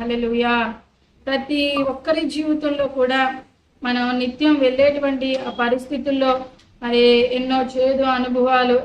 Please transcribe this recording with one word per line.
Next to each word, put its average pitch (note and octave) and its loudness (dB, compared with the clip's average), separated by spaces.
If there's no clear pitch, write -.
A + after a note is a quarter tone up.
హల్లెలూయా. A#3 -2
ప్రతి C#4+ -2
ఒక్కరి C#4 -2
జీవితంలో D4 -2
కూడా C4 0
మనం B3 -2
నిత్యం C#4 2
వెళ్ళేటువంటి C4+ 2
ఆ C4 -6
పరిస్థితుల్లో C4 -2
మరి A#3+ 4
ఎన్నో C4 0
చేదు C4 0
అనుభవాలు, B3+ 2